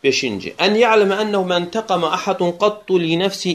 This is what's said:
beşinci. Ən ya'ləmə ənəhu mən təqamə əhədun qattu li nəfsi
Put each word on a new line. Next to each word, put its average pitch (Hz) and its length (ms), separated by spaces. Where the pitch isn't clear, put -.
beşinci. 127 500
Ən 208 240
ya'ləmə 214 400
ənəhu 202 260
mən 175 240
təqamə 185 420
əhədun 180 460
qattu 202 400
li 165 220
nəfsi 190 360